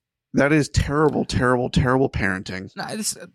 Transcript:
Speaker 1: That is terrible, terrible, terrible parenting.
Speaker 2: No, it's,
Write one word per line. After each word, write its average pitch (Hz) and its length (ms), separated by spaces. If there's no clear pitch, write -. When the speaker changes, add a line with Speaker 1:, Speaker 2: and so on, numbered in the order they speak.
Speaker 1:
That 139 180
is 151 160
terrible, 143 560
terrible, 123 460
terrible 131 400
parenting. 95 680
Speaker 2:
No, 196 120
it's, - 280